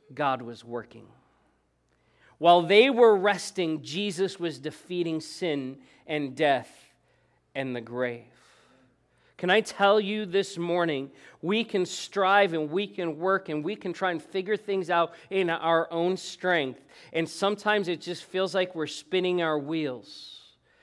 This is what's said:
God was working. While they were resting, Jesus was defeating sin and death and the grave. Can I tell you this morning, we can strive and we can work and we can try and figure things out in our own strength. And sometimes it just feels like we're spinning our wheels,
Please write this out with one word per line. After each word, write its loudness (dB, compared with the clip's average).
God -2
was -14
working. -12
While 8
they 8
were 8
resting, -2
Jesus -4
was -6
defeating -6
sin -6
and -6
death 2
and -6
the -6
grave. -6
Can -4
I 6
tell 4
you -4
this -2
morning, -2
we 0
can -2
strive 2
and -4
we -2
can -6
work 0
and -4
we -4
can -8
try -2
and -4
figure -4
things -4
out 2
in 0
our 2
own 0
strength. -2
And -2
sometimes 0
it -4
just -10
feels -2
like 0
we're -4
spinning -2
our 0
wheels, -8